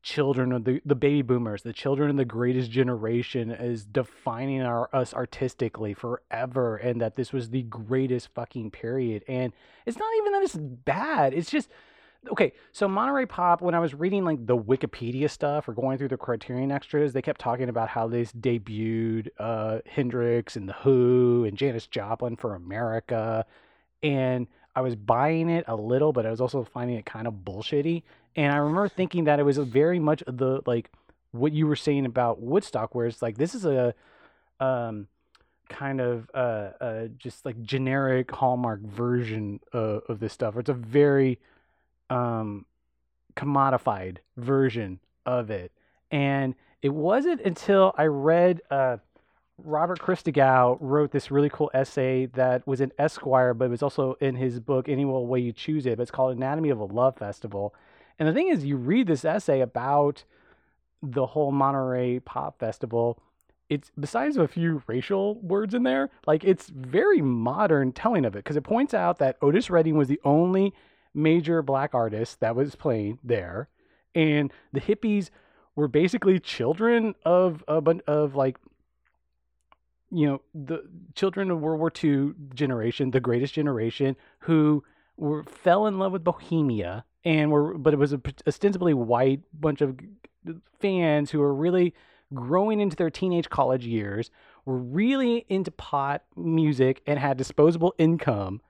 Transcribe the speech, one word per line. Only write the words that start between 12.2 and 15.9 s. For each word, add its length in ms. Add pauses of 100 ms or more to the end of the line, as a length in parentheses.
okay, 220 (180)
so 160
Monterey 400
Pop, 340
when 140
I 60
was 120
reading, 320
like, 220
the 100
Wikipedia 720
stuff 400
or 60
going 240